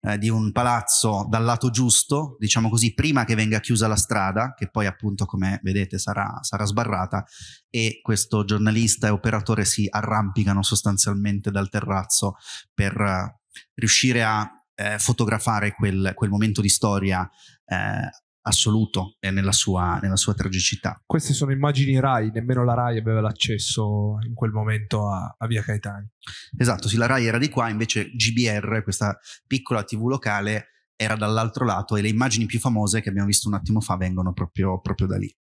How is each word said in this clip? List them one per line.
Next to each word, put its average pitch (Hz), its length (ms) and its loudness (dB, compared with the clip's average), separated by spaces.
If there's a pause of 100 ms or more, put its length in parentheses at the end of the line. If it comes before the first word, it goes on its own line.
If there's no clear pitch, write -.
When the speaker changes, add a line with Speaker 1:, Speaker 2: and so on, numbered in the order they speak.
Speaker 1:
eh, 104 140 -2
di 107 100 0
un 110 220 2
palazzo 113 800 2
dal 113 140 2
lato 120 260 2
giusto, 131 680 2
diciamo 110 280 2
così, 113 240 2
prima 139 320 2
che 113 120 0
venga 110 240 2
chiusa 113 260 2
la 107 80 2
strada, 104 600 0
che - 140 -8
poi 104 180 -2
appunto, 98 400 -2
come 95 360 -2
vedete, 95 360 -2
sarà, 101 420 -4
sarà 107 240 -4
sbarrata, 101 600 -2 (460)
e 113 320 0
questo 104 420 0
giornalista 107 600 2
e 107 40 4
operatore 104 540 0
si 101 240 0
arrampicano 101 760 0
sostanzialmente 101 880 0
dal 98 160 -2
terrazzo 98 680 -2 (400)
per, 98 260 0
eh, 98 400 -2 (340)
riuscire 117 500 2
a, 107 260 0 (240)
eh, 104 240 -4
fotografare 107 760 0
quel, 95 440 0
quel 104 140 0
momento 104 300 2
di 101 80 2
storia, 95 600 2 (360)
eh, 101 440 -4 (340)
assoluto 104 760 0
e 95 100 -4
nella 95 220 2
sua, 90 500 0
nella 95 140 0
sua 104 180 0
tragicità. 95 720 -2
Speaker 2:
Queste 156 260 0
sono 135 200 0
immagini 135 480 2
RAI, 117 320 2
nemmeno 123 320 0
la 120 100 2
RAI 120 240 0
aveva 110 220 2
l'accesso 104 960 -2 (100)
in 117 80 -6
quel 113 160 -2
momento 107 600 -2
a, 90 260 -8
a 113 80 -6
via 113 160 -2
Caetani. 104 460 -6 (480)
Speaker 1:
Esatto, 117 320 2
sì, 101 80 0
la 117 100 2
RAI 123 200 2
era 113 120 2
di 147 100 2
qua, 120 200 0
invece 110 420 -2
G 113 220 0
B 117 160 2
R, 104 340 -2
questa 101 340 -2 (300)
piccola 123 380 -2
T 110 120 -6
V 110 120 -2
locale, 107 640 -2 (260)
era 110 180 0
dall'altro 110 500 0
lato, 104 300 0
e 104 80 2
le 107 60 2
immagini 113 380 2
più 117 120 -2
famose 110 420 2
che 107 100 -4
abbiamo 98 180 0
visto - 180 2
un 104 80 0
attimo 101 260 0
fa 98 160 -2
vengono 92 360 -2
proprio, 92 480 -2
proprio - 260 -2
da 95 120 -2
lì. 98 140 -6 (120)